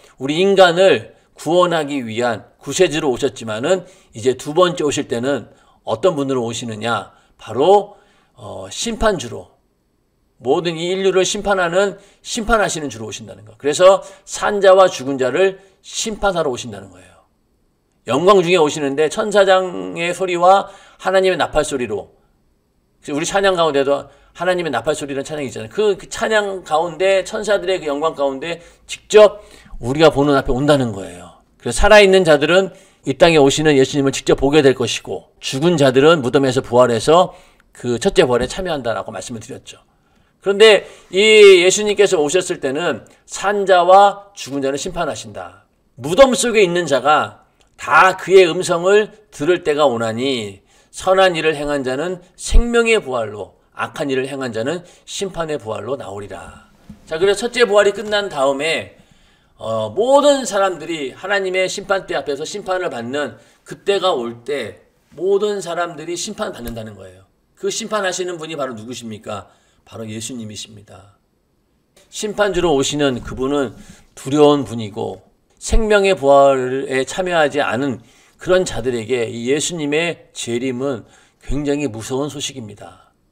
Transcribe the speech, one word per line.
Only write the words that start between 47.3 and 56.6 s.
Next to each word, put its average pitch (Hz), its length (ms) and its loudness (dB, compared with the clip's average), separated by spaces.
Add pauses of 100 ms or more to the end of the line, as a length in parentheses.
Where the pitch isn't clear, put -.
다 180 400 2
그의 185 340 6
음성을 180 640 0 (180)
들을 165 340 -2
때가 147 220 2
오나니 113 760 -4 (280)
선한 190 460 2
일을 156 200 0
행한 147 280 -4
자는 156 360 -6 (160)
생명의 233 640 2
부활로, 107 560 -8 (160)
악한 127 360 -6
일을 131 180 -2
행한 131 240 -8
자는 139 300 -6 (220)
심판의 165 540 -8
부활로 107 380 -8
나오리라. 95 760 -16 (360)